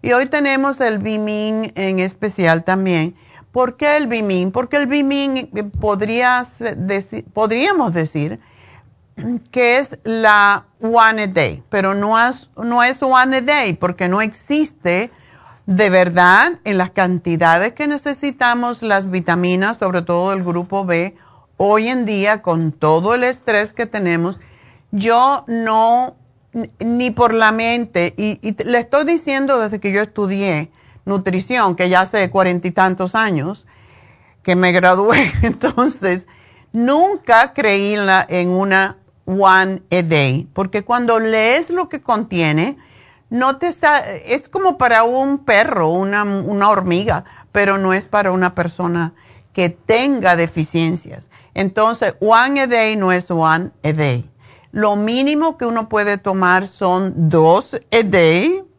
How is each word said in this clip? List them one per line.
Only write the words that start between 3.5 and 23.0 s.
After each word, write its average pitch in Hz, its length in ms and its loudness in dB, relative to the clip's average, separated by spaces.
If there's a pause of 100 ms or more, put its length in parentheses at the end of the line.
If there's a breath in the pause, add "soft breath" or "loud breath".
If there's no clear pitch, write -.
¿Por 247 240 -2
qué 294 200 0
el 294 120 -2
Bimin? 196 420 -2
Porque 247 260 -4
el 285 100 0
Bimin, 277 680 -2
eh, 214 80 -6
podría 220 800 -2
se-, 233 320 -10
deci-, 196 560 -6
podríamos 233 600 0
decir 160 460 -4 (1120 soft breath)
que 247 260 2
es 269 240 -6
la 208 640 2 (160)
one 220 420 2
a 208 60 -2
day, 139 400 -2
pero 196 260 0
no 208 240 0
es, 254 380 -2
no 240 260 -2
es 247 180 0
one 262 360 2
a 254 40 0
day 247 340 0
porque 180 340 -4
no 190 120 0
existe 220 920 -4 (540 soft breath)
de 196 220 2
verdad 185 680 4 (100)
en 202 140 -2
las 180 120 -2
cantidades 175 840 0
que 294 120 -4
necesitamos 262 960 -4
las 196 300 0
vitaminas, 180 640 0
sobre 180 260 -2
todo 175 280 -2
del 190 120 -4
grupo 180 420 -4
B, 175 300 -2 (420 soft breath)
hoy 214 320 2
en 247 160 -2
día 208 380 0
con 165 300 -2
todo 165 420 0